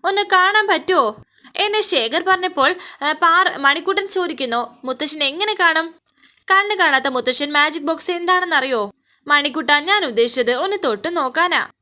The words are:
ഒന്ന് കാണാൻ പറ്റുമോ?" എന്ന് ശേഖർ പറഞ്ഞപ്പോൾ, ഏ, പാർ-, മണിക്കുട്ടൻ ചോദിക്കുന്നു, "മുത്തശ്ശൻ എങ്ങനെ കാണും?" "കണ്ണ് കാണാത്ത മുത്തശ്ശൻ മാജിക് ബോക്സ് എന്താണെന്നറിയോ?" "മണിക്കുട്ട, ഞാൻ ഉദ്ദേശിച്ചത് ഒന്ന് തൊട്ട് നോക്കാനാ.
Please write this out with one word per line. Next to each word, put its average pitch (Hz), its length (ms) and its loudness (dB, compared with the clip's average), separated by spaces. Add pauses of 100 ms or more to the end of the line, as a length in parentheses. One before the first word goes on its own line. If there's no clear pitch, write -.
ഒന്ന് 392 180 0 (100)
കാണാൻ 403 360 4
പറ്റുമോ?" 330 560 0 (320)
എന്ന് 415 260 0
ശേഖർ 262 460 0
പറഞ്ഞപ്പോൾ, 359 480 0 (340)
ഏ, - 20 0
പാർ-, 339 460 2
മണിക്കുട്ടൻ 339 500 0
ചോദിക്കുന്നു, 247 760 -4
"മുത്തശ്ശൻ 294 400 -2
എങ്ങനെ 370 360 -2
കാണും?" 330 360 0 (560)
"കണ്ണ് 403 240 2
കാണാത്ത 285 320 2
മുത്തശ്ശൻ 254 440 0
മാജിക് 294 320 0
ബോക്സ് 320 280 -4
എന്താണെന്നറിയോ?" 330 800 0 (360)
"മണിക്കുട്ട, 285 440 0
ഞാൻ 339 340 2
ഉദ്ദേശിച്ചത് 240 480 0
ഒന്ന് 381 300 -2
തൊട്ട് 302 340 -2
നോക്കാനാ. 311 500 0 (140)